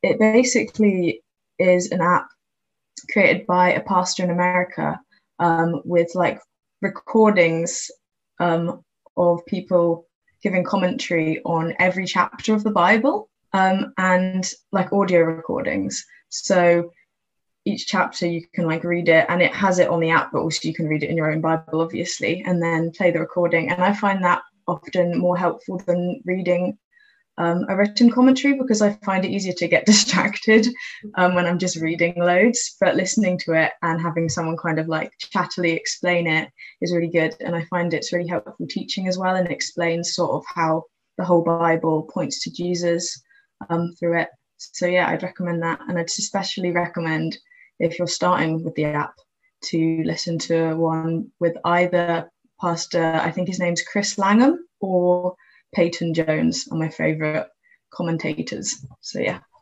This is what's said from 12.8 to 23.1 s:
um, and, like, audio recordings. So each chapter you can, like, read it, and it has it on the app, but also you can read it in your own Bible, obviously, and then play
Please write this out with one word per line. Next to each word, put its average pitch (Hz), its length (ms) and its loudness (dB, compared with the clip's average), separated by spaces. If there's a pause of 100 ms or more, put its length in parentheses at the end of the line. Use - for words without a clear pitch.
um, 190 440 2
and, 185 520 0 (220)
like, 185 220 -2
audio 185 280 4
recordings. - 840 -4 (240)
So 175 640 2 (720)
each - 220 -4
chapter - 380 -2
you 170 160 -2 (120)
can, 175 120 -2
like, 165 200 -2
read 170 240 0
it, 160 180 6
and 180 140 0
it - 120 2
has 185 260 2
it - 100 4
on 170 100 0
the 165 120 0
app, 156 200 0
but 147 80 -2
also 160 280 -4
you 160 60 -2
can 160 140 -4
read 151 160 -2
it 143 60 -4
in 165 80 -2
your 156 140 0
own 156 100 -2
Bible, 160 400 -2
obviously, 165 640 -4
and 175 180 0
then 165 280 0
play 180 200 2